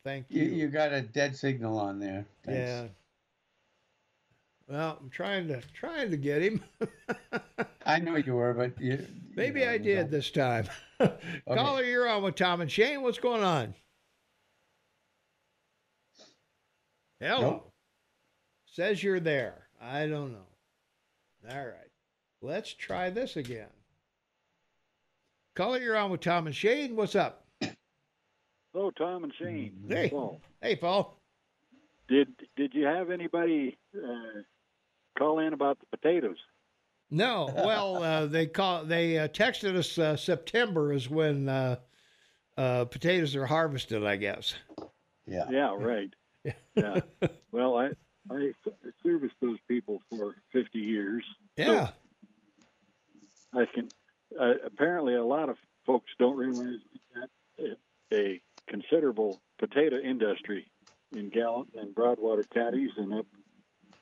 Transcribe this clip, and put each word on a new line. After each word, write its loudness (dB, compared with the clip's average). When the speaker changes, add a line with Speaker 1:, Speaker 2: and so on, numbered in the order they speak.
Speaker 1:
Thank -8
Speaker 2:
You, 0
Speaker 1:
you. 0
Speaker 2:
you 0
got 0
a 0
dead 0
signal -2
on -2
there. -6
Thanks. -4
Speaker 1:
Yeah. -6
Well, -4
I'm -16
trying -4
to, -4
trying -6
to -2
get 0
him. 0
<laughs> -6
Speaker 2:
I 4
know -2
you 2
were, 2
but -2
you, 0
you -4
Speaker 1:
Maybe 0
Speaker 2:
know, 2
Speaker 1:
I 0
Speaker 2:
you 2
Speaker 1:
did 2
Speaker 2:
don't. 0
Speaker 1:
this 0
time. 2
<laughs> -14
Speaker 2:
Okay. 4
Speaker 1:
Caller, 2
you're 2
on 2
with 0
Tom 2
and -4
Shane. 2
What's 0
going 0
on? 2
Hello. 0
Speaker 2:
Nope. -2
Speaker 1:
Says -2
you're 2
there. -2
I -4
don't -4
know. -16
All -8
right. -16
Let's -8
try -4
this -4
again. -8
Caller, 0
you're 0
on 2
with -2
Tom 2
and -6
Shane. 0
What's 0
up? 0
Speaker 3:
Hello, -2
Tom -6
and -8
Shane. -8
Speaker 1:
Hey. 0
Speaker 3:
Paul. -6
Speaker 1:
Hey, 0
Paul. 0
Speaker 3:
Did, 6
did -2
you 0
have -2
anybody, 0
uh, -10
call 4
in 2
about 2
the -14
potatoes? 2
Speaker 1:
No. 2
Speaker 3:
<laughs> -4
Speaker 1:
Well, 2
uh, 2
they 2
call, 0
they, 2
uh, 2
texted 2
us, -2
uh, 4
September 0
is -2
when, 2
uh, 0
uh, 2
potatoes 2
are -2
harvested, 0
I 4
guess. -2
Speaker 2:
Yeah. -2
Speaker 3:
Yeah, 2
right. -2
Speaker 1:
<laughs> -
Yeah. -6
Speaker 3:
Yeah. 0
Well, 2
I, 2
I -2
s-, -6
serviced 0
those 0
people -2
for -6
fifty 0
years. -2
So 4
Speaker 1:
Yeah. 4
Speaker 3:
I 4
can, -4
uh, 4
apparently 0
a 2
lot 0
of -6
folks 2
don't 4
realize -4
that -10
a 2
considerable 2
potato 2
industry -2
in -8
Gallatin -2
and -10
Broadwater 2
counties 0
and -4
up, -2